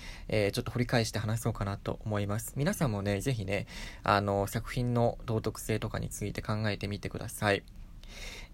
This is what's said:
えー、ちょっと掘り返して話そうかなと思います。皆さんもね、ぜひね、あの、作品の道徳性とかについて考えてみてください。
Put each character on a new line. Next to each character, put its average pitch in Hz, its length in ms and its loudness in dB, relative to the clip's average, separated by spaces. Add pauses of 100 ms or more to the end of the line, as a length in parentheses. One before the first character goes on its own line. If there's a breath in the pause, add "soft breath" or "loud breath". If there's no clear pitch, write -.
(260 loud breath)
え 104 220 4
ー、 - 20 4
ち - 80 -2
ょ - 20 2
っ 110 40 -4
と - 80 -6
掘 120 80 0
り 120 60 2
返 117 180 4
し - 80 -2
て 107 60 -2
話 110 240 0
そ 113 80 2
う - 20 2
か - 120 -4
な 98 140 -2
と - 260 -4
思 104 160 0
い 101 60 0
ま 101 140 0
す。 - 160 -8
皆 143 180 2
さ 156 120 2
ん 110 60 2
も 101 100 0
ね、 101 180 2
ぜ 135 120 0
ひ 104 120 -2
ね、 98 220 0 (360 loud breath)
あ 101 180 6
の、 98 260 2
作 - 260 -4
品 123 220 2
の 117 320 4
道 110 140 2
徳 113 200 -2
性 107 180 0
と 110 100 -2
か 104 100 -2
に 107 100 -2
つ - 180 -6
い 98 60 -2
て - 100 -4
考 107 260 0
え 101 80 0
て 101 120 -4
み 101 100 -2
て 101 100 -6
く - 100 -4
だ 113 100 -6
さ 107 240 2
い。 98 100 4 (920 loud breath)